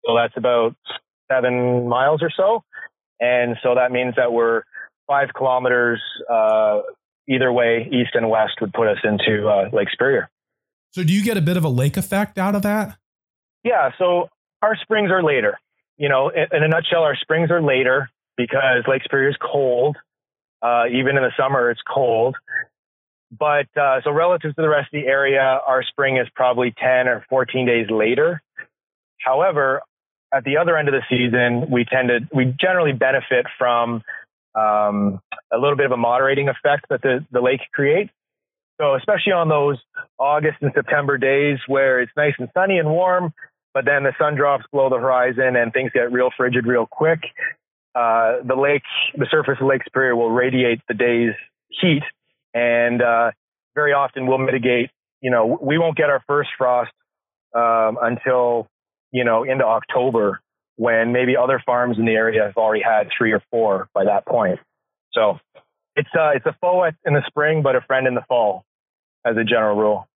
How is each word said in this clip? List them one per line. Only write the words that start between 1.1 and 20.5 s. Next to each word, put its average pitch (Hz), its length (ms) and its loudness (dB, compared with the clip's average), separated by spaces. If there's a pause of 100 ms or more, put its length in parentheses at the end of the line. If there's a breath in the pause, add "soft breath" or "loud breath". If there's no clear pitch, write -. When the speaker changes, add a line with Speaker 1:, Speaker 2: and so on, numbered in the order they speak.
Speaker 1:
seven 123 600 0
miles 139 320 2
or 165 80 -2
so. 208 340 0 (560 loud breath)
And 120 440 0
so 123 120 2
that 127 160 2
means 123 240 -2
that 120 180 2
we're 117 300 0 (440 loud breath)
five 139 260 0
kilometers, 123 680 0 (280)
uh, 110 520 2 (460)
either 131 240 2
way, 117 400 2
east 123 240 0
and 113 140 0
west, 110 320 0
would 101 120 -6
put 113 140 0
us 101 160 0
into, 107 440 0
uh, 101 240 2
Lake 104 200 0
Superior. 127 380 0 (600)
Speaker 2:
So 180 120 -6
do 160 100 2
you 202 100 2
get 220 140 0
a 175 40 0
bit 170 140 0
of 170 80 0
a 156 60 0
lake 131 260 0
effect 196 420 -2
out 196 180 0
of 202 80 -2
that? 208 340 -4 (680)
Speaker 1:
Yeah. 180 340 0
So 180 320 0 (320)
our 214 160 2
springs 208 340 0
are 165 120 2
later. 123 340 0 (400)
You 143 120 -2
know, 139 200 2
in, 151 220 -2
in 156 120 2
a 156 40 2
nutshell, 165 360 0
our 143 120 0
springs 160 360 -2
are 170 100 2
later 131 480 0 (260)
because 127 520 0
Lake 135 160 0
Superior 139 260 0
is 143 120 -6
cold. 135 540 0 (680)